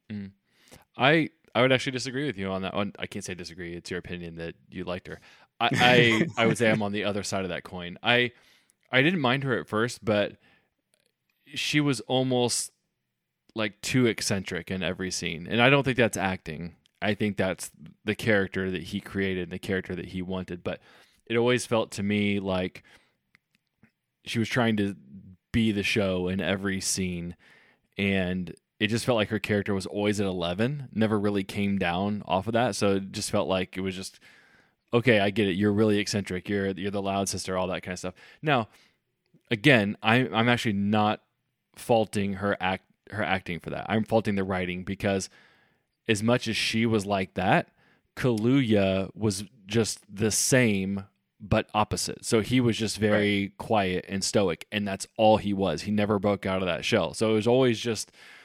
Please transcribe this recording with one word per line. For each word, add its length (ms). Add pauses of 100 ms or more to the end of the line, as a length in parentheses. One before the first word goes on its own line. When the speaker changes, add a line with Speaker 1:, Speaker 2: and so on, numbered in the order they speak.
(120)
Speaker 1:
Mm. 200 (640)
I, 320 (260)
I 60
would 100
actually 220
disagree 320
with 120
you 120
on 140
that 100
one. 260
I 80
can't 180
say 100
disagree. 400
It's 160
your 80
opinion 380
that 180 (140)
you 140
liked 240
her. 120 (400)
I, 200
I, 480 (100)
Speaker 2:
<laughs> 60
Speaker 1:
I 40
would 100
say 140
I'm 100
on 100
the 120
other 200
side 200
of 60
that 140
coin. 400
I, 280 (600)
I 120
didn't 180
mind 220
her 160
at 80
first, 360
but 340 (1120)
she 320
was 220
almost, 720 (840)
like, 260
too 260
eccentric 640
in 100
every 300
scene. 360
And 140
I 80
don't 140
think 140
that's 200
acting. 580 (260)
I 120
think 240
that's 320 (360)
the 100
character 560
that 120
he 180
created, 500
the 80
character 360
that 100
he 180
wanted. 400
But 160 (480)
it 100
always 280
felt 280
to 100
me 360
like 440 (1400)
she 140
was 100
trying 280
to 180 (560)
be 200
the 120
show 460
in 120
every 400
scene. 540 (640)
And 580 (240)
it 80
just 180
felt 120
like 120
her 100
character 340
was 120
always 340
at 80
eleven, 680
never 260
really 240
came 340
down 480
off 220
of 60
that. 220
So 200
it 160
just 200
felt 160
like 300
it 40
was 140
just, 240 (760)
"Okay, 260
I 100
get 180
it. 60
You're 200
really 260
eccentric. 500
You're, 220
you're 200
the 100
loud 280
sister," 280
all 100
that 160
kind 100
of 60
stuff. 160 (260)
Now, 280 (840)
again, 500
I, 320
I'm 160
actually 240
not 480 (540)
faulting 580
her 260
act, 260 (260)
her 120
acting 360
for 100
that. 200
I'm 140
faulting 320
the 80
writing 400
because 460 (800)
as 140
much 260
as 80
she 280
was 200
like 300
that, 340 (480)
Kaluuya 1000
was 300 (200)
just 340 (140)
the 180
same 720 (340)
but 340
opposite. 520
So 160
he 200
was 160
just 200
very 460
Speaker 2:
Right. 140
Speaker 1:
quiet 520
and 140
stoic, 480
and 160
that's 200 (100)
all 200
he 160
was. 300
He 80
never 280
broke 260
out 160
of 60
that 180
shell. 280
So 180
it 40
was 120
always 320
just, 320 (340)